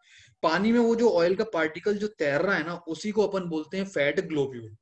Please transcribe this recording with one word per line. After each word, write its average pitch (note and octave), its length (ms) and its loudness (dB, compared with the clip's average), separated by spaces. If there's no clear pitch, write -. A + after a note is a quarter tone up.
पानी F3+ 280 4
में A#3+ 80 4
वो A#3 160 4
जो A3+ 140 4
ऑयल F3 260 4
का G#3+ 80 0
पार्टिकल F3 540 -2
जो G#3 100 -2
तैर D3 340 0
रहा F#3+ 140 0
है D#3+ 80 0
ना, E3+ 120 -6
उसी E3 360 -8
को G3+ 160 2
अपन F#3+ 160 -4
बोलते D#3+ 340 -8
हैं F#3+ 80 -4
fat D3 340 0
globule। C3 640 -4